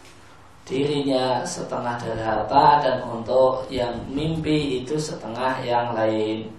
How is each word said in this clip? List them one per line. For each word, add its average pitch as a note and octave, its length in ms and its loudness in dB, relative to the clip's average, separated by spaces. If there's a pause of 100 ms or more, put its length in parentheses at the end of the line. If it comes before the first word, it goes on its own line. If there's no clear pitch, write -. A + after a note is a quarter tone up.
(640)
dirinya C3 800 0
setengah A#2+ 560 -6
dari A2+ 240 -6
harta B2 560 6
dan B2 240 0
untuk B2+ 640 2
yang B2 240 -2 (160)
mimpi D3+ 720 0
itu D3+ 160 -4
setengah B2+ 640 -4
yang A#2+ 320 0
lain. A2 560 0 (100)